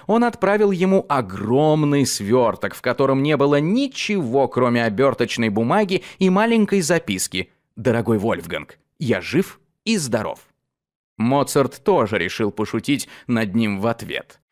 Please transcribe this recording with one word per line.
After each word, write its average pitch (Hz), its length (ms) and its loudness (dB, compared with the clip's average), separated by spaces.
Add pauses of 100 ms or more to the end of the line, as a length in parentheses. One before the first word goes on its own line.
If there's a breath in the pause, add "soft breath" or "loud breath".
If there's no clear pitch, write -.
он 226 160 2
отправил 208 480 2
ему 185 360 2
огромный 143 960 2
сверток, 110 680 0
в - 80 -18
котором 135 400 0
не 151 160 2
было 143 220 2
ничего, 170 880 0
кроме 120 360 0
оберточной 117 680 0
бумаги 165 520 0 (160 loud breath)
и 185 140 2
маленькой 208 500 2
записки: 110 680 -2 (240)
«Дорогой 113 420 0
Вольфганг, 87 640 -6 (180)
я 113 240 -2
жив - 380 -2 (240)
и 220 140 0
здоров». 110 420 -4 (800)
Моцарт 131 680 0
тоже 120 340 2
решил 95 340 -2
пошутить 110 560 -4 (200 loud breath)
над 110 260 -2
ним 104 280 -2
в 104 40 -2
ответ. - 560 -6 (100)